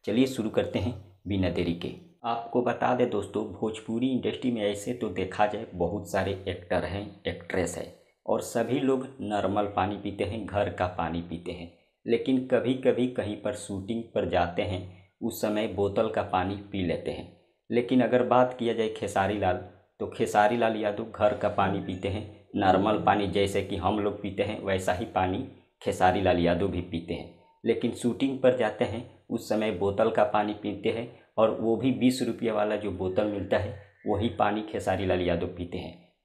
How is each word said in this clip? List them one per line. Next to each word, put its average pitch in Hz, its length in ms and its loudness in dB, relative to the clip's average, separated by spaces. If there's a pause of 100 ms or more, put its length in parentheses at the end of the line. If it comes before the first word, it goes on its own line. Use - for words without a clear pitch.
चलिए 117 220 4
शुरू 110 220 -2
करते 104 300 0
हैं 120 140 -2 (340)
बिना 95 220 2
देरी 85 260 0
के। - 180 -8 (320)
आपको 117 360 -2
बता 120 340 2
दें 123 140 2
दोस्तों, 104 420 -2
भोजपुरी 113 580 -2
इंडस्ट्री 123 420 0
में 113 100 -2
ऐसे 104 320 -2
तो 110 160 -2
देखा 95 360 0
जाए 104 300 -4
बहुत 87 360 -2
सारे 95 200 0 (160)
एक्टर 87 380 -2
हैं, 101 420 -8
एक्ट्रेस 87 500 -4
हैं - 160 -10 (320)
और 107 160 0
सभी 120 380 0
लोग 131 280 2 (140)
नॉर्मल 101 540 0
पानी 98 220 0
पीते 101 260 -4
हैं, 98 220 -4
घर 101 240 0
का 90 180 -2
पानी 85 340 -2
पीते 87 300 -8
हैं, 85 220 -12 (320)
लेकिन 127 420 2
कभी-कभी 123 600 2
कहीं 104 320 -4
पर 104 140 -2
शूटिंग 104 480 -6 (120)
पर 95 140 0
जाते 87 340 0
हैं, 92 180 -2 (400)
उस 113 200 -4
समय 107 260 0
बोतल 101 420 0
का 104 140 0
पानी 95 320 0 (160)
पी 95 140 -2
लेते 80 260 -2
हैं। - 200 -10 (380)
लेकिन 123 320 2
अगर 120 240 4
बात 123 340 4
किया 117 140 0
जाए 110 160 0
खेसारी 101 500 0
लाल, 90 280 0 (320)
तो 107 80 -4
खेसारी 107 500 4
लाल 113 180 2
यादव 107 300 -2
घर 104 280 2
का 101 160 0
पानी 98 300 2
पीते 98 280 -4
हैं, - 480 -6
नॉर्मल 98 420 4
पानी 101 300 4
जैसे 98 360 2
कि 101 140 -6
हम 98 220 0
लोग 101 220 -2
पीते 101 220 -2
हैं 107 180 -2
वैसा 95 320 0
ही 101 120 -2
पानी 92 320 0 (440)
खेसारी 92 400 4
लाल 90 180 4
यादव 85 280 4
भी 85 140 -2
पीते 85 320 -6
हैं। - 260 -12 (240)
लेकिन 113 280 0
शूटिंग 127 480 -2
पर 123 180 6
जाते 113 280 0
हैं 113 180 -6 (260)
उस - 200 -4
समय 107 220 0
बोतल 98 400 2
का 110 120 4
पानी 104 300 2
पीते - 360 -4
हैं 120 180 -4 (300)
और 123 140 6 (100)
वो 113 160 2
भी 131 140 2
बीस 123 300 2
रुपये 113 300 -2
वाला 107 240 2
जो 101 160 -4
बोतल 95 360 0
मिलता 101 300 0
है 98 200 -2 (300)
वही 104 220 2
पानी 107 320 0
खेसारी 98 440 -2
लाल 90 160 2
यादव 85 260 0
पीते - 300 -8
हैं - 160 -10 (320)